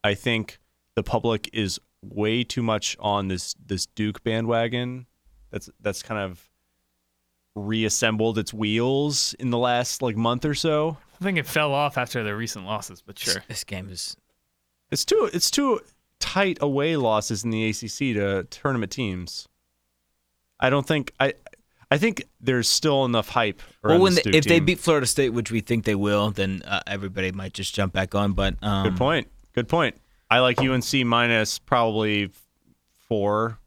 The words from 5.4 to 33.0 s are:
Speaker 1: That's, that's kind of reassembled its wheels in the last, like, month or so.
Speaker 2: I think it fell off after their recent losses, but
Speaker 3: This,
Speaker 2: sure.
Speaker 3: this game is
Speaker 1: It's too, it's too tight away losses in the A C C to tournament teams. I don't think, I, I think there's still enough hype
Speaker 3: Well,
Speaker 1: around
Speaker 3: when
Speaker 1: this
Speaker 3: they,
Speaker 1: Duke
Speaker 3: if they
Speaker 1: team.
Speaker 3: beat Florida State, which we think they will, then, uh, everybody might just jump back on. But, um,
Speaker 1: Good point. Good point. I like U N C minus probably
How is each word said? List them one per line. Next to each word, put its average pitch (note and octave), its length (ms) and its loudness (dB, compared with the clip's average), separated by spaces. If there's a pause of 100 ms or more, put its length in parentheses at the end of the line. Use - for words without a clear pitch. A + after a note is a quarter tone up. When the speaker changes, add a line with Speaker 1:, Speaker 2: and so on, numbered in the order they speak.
Speaker 1:
That's, - 180 -10 (120)
that's G2+ 220 -6
kind A2 180 -8
of F#2 280 -10 (1040)
reassembled A2 840 0
its G#2+ 160 -4
wheels B2+ 840 0
in B2 120 -2
the A#2+ 80 0
last, B2 420 0
like, A#2 160 -2
month A#2 300 0
or D3 80 0
so. D3+ 420 0 (240)
Speaker 2:
I F3+ 40 -8
think F#3+ 120 0
it D3 100 -2
fell D3+ 280 0
off C#3+ 240 0
after A#2+ 260 -4
their G#2 140 -4
recent A2 260 -8
losses, G2+ 380 -8
but G#2 140 -20
Speaker 3:
This, - 180 -4
Speaker 2:
sure. F#2 140 -8
Speaker 3:
this - 160 -10
game F#2+ 260 -10
is - 260 -12 (720)
Speaker 1:
It's - 160 -2
too, G#4 260 2
it's - 180 0
too C#4 300 2 (400)
tight F#3+ 400 0
away D3 360 0
losses A2 480 2
in A#2 60 -2
the A2 140 0
A A2 80 0
C G#2+ 160 -8
C C3 240 -2
to G2 320 0
tournament A#2+ 480 -4
teams. F#2 560 -8 (1120)
I C#3 80 4
don't C#3 180 2
think, D3 320 -2
I, C#3 140 2 (580)
I C#3+ 80 6
think G#3+ 260 0 (160)
there's B2 280 0
still C#3 380 2
enough A#2 240 0
hype A2 320 0 (200)
Speaker 3:
Well, B2 100 4
Speaker 1:
around F3 100 8
Speaker 3:
when F#3 120 6
Speaker 1:
this E3+ 100 4
Speaker 3:
they, A2 80 2
Speaker 1:
Duke D#3 80 8
Speaker 3:
if C#3+ 40 0
they E3 120 6
Speaker 1:
team. D#3 100 4
Speaker 3:
beat F3 140 2
Florida D3 260 4
State, C3+ 240 2
which A2+ 200 -2
we A2+ 100 0
think A2+ 260 -2
they G#2+ 80 2
will, G#2 380 2
then, F#2+ 340 -2
uh, G2 200 -2
everybody F#2+ 460 -4
might F#2+ 220 -10
just - 200 -8
jump G2 200 -2
back F#2+ 200 -2
on. G2+ 200 2
But, G2 280 0
um, G2 280 0
Speaker 1:
Good F2+ 80 -2
point. C#3 300 0 (260)
Good A#2+ 140 -2
point. D#3+ 280 0 (340)
I A#2 100 6
like B2+ 220 4
U C3 100 2
N B2+ 100 2
C C3+ 220 0
minus A#2 540 2
probably G#2+ 720 2 (800)